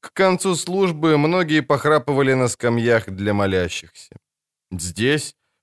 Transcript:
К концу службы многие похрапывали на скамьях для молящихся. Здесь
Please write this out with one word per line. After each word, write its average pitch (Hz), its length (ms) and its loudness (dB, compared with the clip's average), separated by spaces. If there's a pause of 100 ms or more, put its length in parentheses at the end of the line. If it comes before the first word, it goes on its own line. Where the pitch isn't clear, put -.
К - 120 -20
концу 185 420 0
службы 165 600 0
многие 156 440 2
похрапывали 139 720 0
на 127 120 2
скамьях 117 640 0
для 98 240 -2
молящихся. 95 840 -4 (560)
Здесь 95 640 -4 (280)